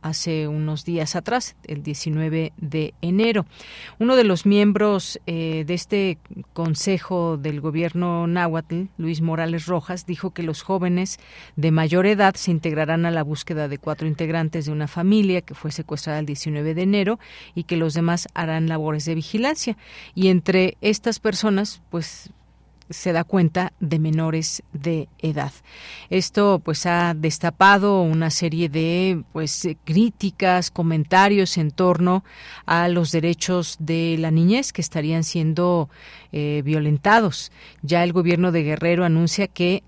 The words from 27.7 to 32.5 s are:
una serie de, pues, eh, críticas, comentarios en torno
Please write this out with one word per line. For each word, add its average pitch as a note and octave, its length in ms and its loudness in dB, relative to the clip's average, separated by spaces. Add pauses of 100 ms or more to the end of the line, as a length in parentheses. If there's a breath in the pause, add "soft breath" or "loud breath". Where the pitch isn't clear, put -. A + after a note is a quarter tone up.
una D#3+ 260 2
serie E3 400 -2
de, E3 540 0 (100)
pues, D#3+ 320 -4
eh, D#3 100 -4 (100)
críticas, F#3 840 2
comentarios F3+ 880 2
en D#3 140 0
torno F3+ 520 2 (440 loud breath)